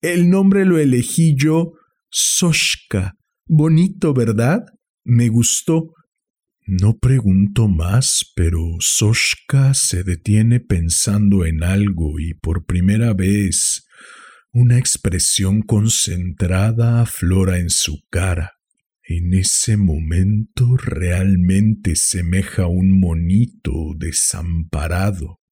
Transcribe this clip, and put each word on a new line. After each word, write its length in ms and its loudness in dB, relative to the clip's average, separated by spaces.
El 280 2
nombre 340 4
lo 140 4
elegí 580 2
yo, 380 0
Soshka. 1080 -2
Bonito, 680 2
¿verdad? 480 0
Me 240 2
gustó". 680 0
No 320 0
pregunto 720 2
más, 680 0
pero 260 0
Soshka 960 0
se 300 -2
detiene 560 2
pensando 840 0
en 180 -2
algo 560 -2
y 160 -6
por 300 -6
primera 480 0
vez 720 -2
una 260 4
expresión 840 -2
concentrada 1400 0
aflora 580 0
en 100 -2
su 400 -4
cara. 440 -4
En 300 -2
ese 440 0
momento 1000 0
realmente 1160 0
semeja 720 -2
un 320 2
monito 1000 -2
desamparado. 1400 -4